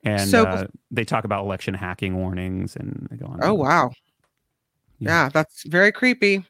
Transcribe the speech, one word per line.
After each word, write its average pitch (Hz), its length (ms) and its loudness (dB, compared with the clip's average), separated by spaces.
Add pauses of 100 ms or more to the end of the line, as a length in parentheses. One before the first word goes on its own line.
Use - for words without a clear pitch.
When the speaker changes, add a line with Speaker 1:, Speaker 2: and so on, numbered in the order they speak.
Speaker 1:
And, 101 280 0
Speaker 2:
So 226 140 6
Speaker 1:
uh, 92 200 -2
Speaker 2:
bef- - 60 -10 (200)
Speaker 1:
they 113 140 -2
talk 110 200 -2
about 101 200 -2
election 98 300 -6
hacking 92 420 -4
warnings, 92 600 -4
and - 340 -10
they 117 60 -14
go - 100 -12
on - 80 -12
and - 100 -4
Speaker 2:
Oh, 190 80 2
Speaker 1:
on. 202 60 0
Speaker 2:
wow. 139 340 2 (1040)
Speaker 1:
Yeah. 160 260 2
Speaker 2:
Yeah, 131 60 0
that's 156 340 -2
very 190 280 4
creepy. 202 580 2